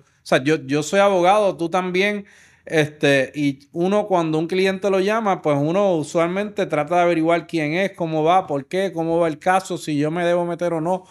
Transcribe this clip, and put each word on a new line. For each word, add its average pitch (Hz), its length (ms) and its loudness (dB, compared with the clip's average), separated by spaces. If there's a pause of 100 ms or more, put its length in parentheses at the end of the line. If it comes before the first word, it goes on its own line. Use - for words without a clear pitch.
(220)
sea, 151 200 2
yo, 151 220 2
yo 143 180 -2
soy 196 180 0
abogado, 196 560 4
tú 165 120 -4
también. 185 560 -2 (400)
Este, 143 720 2
y 143 360 -4
uno 202 380 0
cuando 165 300 0
un 165 100 -2
cliente 190 420 0
lo 190 80 2
llama, 196 420 0
pues 147 200 0
uno 180 340 2
usualmente 175 720 -2
trata 151 300 -2
de 180 60 4
averiguar 165 440 2
quién 156 280 -4
es, 190 180 -2
cómo 160 320 -2
va, 180 220 2
por 143 200 -4
qué, 185 260 -2
cómo 165 280 -2
va 170 80 2
el 151 100 -6
caso, 180 400 -2
si 151 180 -4
yo 147 140 0
me 170 140 -4
debo 175 200 0
meter 170 280 -4
o 165 80 -2
no, 175 300 -2